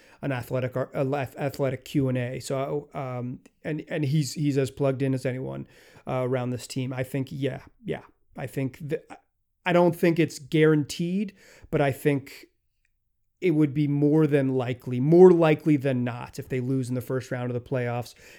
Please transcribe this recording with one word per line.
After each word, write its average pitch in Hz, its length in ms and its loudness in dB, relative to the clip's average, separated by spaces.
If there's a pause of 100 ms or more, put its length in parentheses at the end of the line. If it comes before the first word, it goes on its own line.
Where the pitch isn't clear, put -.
(220)
an 143 120 -4
athletic 127 420 -4
ar-, 131 180 -4
a 143 120 -2
lef-, 135 320 -4
athletic 135 480 -4
Q 135 240 0
and 127 80 -2
A. 127 240 -6
So, 139 520 -6
um, 127 460 -8 (240)
and, 156 240 -6
and 147 160 -4
he's, 139 300 0
he's 143 240 -2
as 131 120 0
plugged 135 320 -2
in 135 120 0
as 131 120 -4
anyone, 135 400 -6 (400)
uh, 127 180 -2
around 123 260 -2
this 123 180 -8
team. 127 240 -6
I 127 120 -4
think, 131 280 -6
yeah, 131 300 -6 (240)
yeah. - 160 -8 (360)
I 156 100 -8
think 135 340 -6
that, 151 240 -8 (600)
I 180 60 0
don't 175 240 6
think 170 240 2
it's 156 200 0
guaranteed, 160 920 2 (380)
but 156 80 0
I 139 140 2
think - 540 -2 (920)
it 185 100 2
would 151 220 2
be 147 140 0
more 147 380 4
than 139 300 2
likely, 123 440 -4
more 170 300 10
likely 156 480 4
than 127 260 0
not, 123 360 -8
if 127 100 -10
they 135 100 -4
lose 127 300 -2
in 127 60 -4
the 123 60 -4
first 127 300 -6
round 123 200 -4
of - 20 -4
the 120 160 -8
playoffs 120 460 -4 (240)